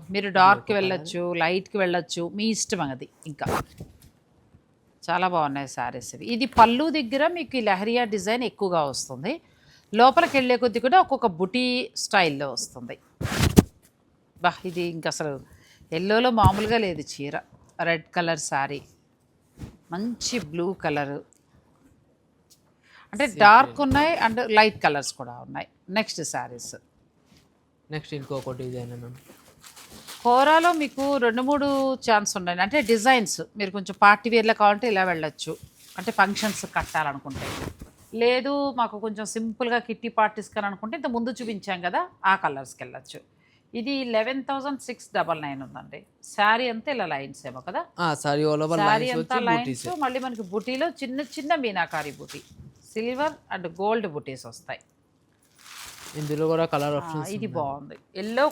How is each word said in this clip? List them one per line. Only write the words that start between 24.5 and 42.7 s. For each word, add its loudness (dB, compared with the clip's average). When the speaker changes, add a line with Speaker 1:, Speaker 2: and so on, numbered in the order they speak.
Speaker 1:
లైట్ 6
కలర్స్ 0
కూడా -12
ఉన్నాయి. -12
నెక్స్ట్ -4
సారీస్. -8
Speaker 2:
నెక్స్ట్ -10
ఇంకొక -8
డిజైన్ -10
మ్యామ్. -16
Speaker 1:
కోరాలో 6
మీకు -2
రెండు 2
మూడు 2
ఛాన్స్ 2
ఉన్నాయి, -2
అంటే 2
డిజైన్స్. 4
మీరు -4
కొంచెం -8
పార్టీ 8
వేర్‌లో 6
కావాలంటే 6
ఇలా 4
వెళ్ళొచ్చు, -4
అంటే -6
ఫంక్షన్స్ 2
కట్టాలనుకుంటే. -4
లేదు, 0
మాకు -2
కొంచెం -6
సింపుల్గా -2
కిట్టి -6
పార్టీస్ 0
కానీ -4
అనుకుంటే -8
ఇంత -6
ముందు -4
చూపించాం -8
కదా, 0
ఆ 8
కలర్స్కి -6